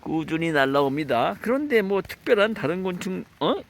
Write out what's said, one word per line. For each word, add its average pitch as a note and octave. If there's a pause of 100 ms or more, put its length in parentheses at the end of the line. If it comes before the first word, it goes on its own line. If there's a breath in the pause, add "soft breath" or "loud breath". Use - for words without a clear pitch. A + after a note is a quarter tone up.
꾸준히 D#3+
날아옵니다. C#3
그런데 C4
뭐 G3
특별한 A3+
다른 F3+
곤충, F#3 (160)
어? F3 (140)